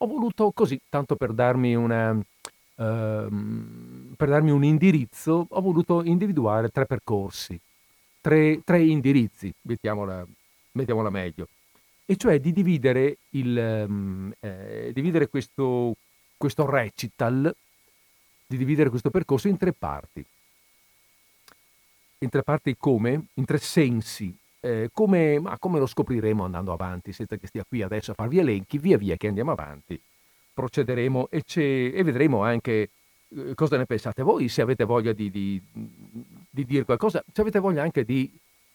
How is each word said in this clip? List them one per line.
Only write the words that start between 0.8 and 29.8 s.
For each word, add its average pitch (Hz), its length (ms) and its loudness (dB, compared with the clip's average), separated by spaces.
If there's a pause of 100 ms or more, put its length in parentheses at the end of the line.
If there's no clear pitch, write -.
tanto 143 260 -2
per 120 160 -2
darmi 123 440 2
una, 113 440 2 (580)
ehm, 110 1400 -6
per 147 120 2
darmi 151 200 4
un 143 140 6
indirizzo, 156 840 4
ho - 140 -4
voluto 170 420 2
individuare 151 640 2
tre 135 180 0
percorsi, 98 720 -6 (600)
tre, 156 440 4
tre 175 180 4
indirizzi, 135 800 2
mettiamola, 101 640 -6 (460)
mettiamola 113 400 -2
meglio, 90 360 -6 (560)
e 196 140 0
cioè 185 220 4
di 151 120 -2
dividere 143 640 2 (140)
il, 123 240 -2
ehm, 104 840 -4
eh, 107 520 -10
dividere 151 380 0
questo, 123 640 -2 (420)
questo 147 320 0
recital, 131 880 0 (920)
di 131 100 -8
dividere 139 320 2
questo 123 220 -2
percorso 165 380 0
in 190 80 2
tre 180 140 0
parti. 73 540 -8 (1900)
In 127 120 -4
tre 139 120 0
parti 147 340 -2
come? 127 600 0
In 131 100 -2
tre 147 140 0
sensi, 113 760 0 (260)
eh, 117 320 -2
come, 170 460 4
ma 113 180 -6
come 175 220 0
lo 131 80 2
scopriremo 107 580 0
andando 92 260 -4
avanti, 90 400 -6
senza 110 240 -10
che 101 120 -12
stia 104 200 -10
qui 120 140 -4
adesso 101 300 -6
a - 20 -6
farvi 123 260 0
elenchi, 117 380 0
via 151 200 4
via 92 200 0
che 104 100 -2
andiamo 107 240 -2
avanti, 73 480 -10 (540)